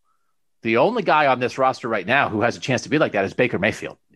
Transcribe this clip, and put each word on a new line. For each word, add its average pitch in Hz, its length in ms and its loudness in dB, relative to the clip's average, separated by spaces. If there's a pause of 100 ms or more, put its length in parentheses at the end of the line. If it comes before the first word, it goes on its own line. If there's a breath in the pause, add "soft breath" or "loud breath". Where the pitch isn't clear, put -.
(600)
The 113 160 0
only 196 260 2
guy 151 240 4
on 127 120 2
this 123 180 -4
roster 131 300 0
right 107 180 -4
now 123 240 2
who 104 120 -2
has 117 140 0
a - 40 -16
chance 123 240 -2
to 92 60 -12
be 143 100 0
like 147 140 0
that 98 120 0
is 95 80 -4
Baker 123 260 0
Mayfield - 380 -4 (180)